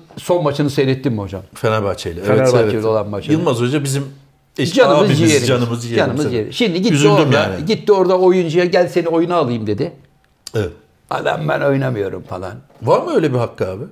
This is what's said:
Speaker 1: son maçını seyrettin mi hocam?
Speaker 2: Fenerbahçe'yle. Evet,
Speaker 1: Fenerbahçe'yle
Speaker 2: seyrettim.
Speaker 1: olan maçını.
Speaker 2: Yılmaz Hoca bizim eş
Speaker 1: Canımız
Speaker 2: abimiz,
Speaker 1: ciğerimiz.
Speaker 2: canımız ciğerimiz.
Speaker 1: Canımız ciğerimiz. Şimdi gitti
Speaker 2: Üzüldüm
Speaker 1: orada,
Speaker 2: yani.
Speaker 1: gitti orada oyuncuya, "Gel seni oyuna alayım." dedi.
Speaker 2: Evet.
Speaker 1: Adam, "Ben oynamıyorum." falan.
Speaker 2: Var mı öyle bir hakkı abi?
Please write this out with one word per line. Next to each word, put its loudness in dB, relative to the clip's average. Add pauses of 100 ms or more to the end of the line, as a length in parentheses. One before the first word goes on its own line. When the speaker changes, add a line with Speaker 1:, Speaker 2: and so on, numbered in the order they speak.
(180)
Speaker 1:
son -2
maçını 0
seyrettin 0
mi -4
hocam? -8 (120)
Speaker 2:
Fenerbahçe'yle. -2
Evet, -6
Speaker 1:
Fenerbahçe'yle 4
Speaker 2:
seyrettim. 0
Speaker 1:
olan 0
maçını. -4
Speaker 2:
Yılmaz 0
Hoca 0
bizim -4 (540)
eş -2
Speaker 1:
Canımız 4
Speaker 2:
abimiz, 4
Speaker 1:
ciğerimiz. 4
Speaker 2:
canımız 0
ciğerimiz. -4 (100)
Speaker 1:
Canımız -2
ciğerimiz. -4
Şimdi 0
gitti 2
Speaker 2:
Üzüldüm 4
Speaker 1:
orada, 4
Speaker 2:
yani. -4
Speaker 1:
gitti 0
orada 4
oyuncuya, 2
"Gel 2
seni -2
oyuna 0
alayım." -2
dedi. -4 (640)
Speaker 2:
Evet. -2 (400)
Speaker 1:
Adam, -4
"Ben -2
oynamıyorum." -2
falan. -10 (280)
Speaker 2:
Var 2
mı -6
öyle 2
bir 0
hakkı -4
abi? -10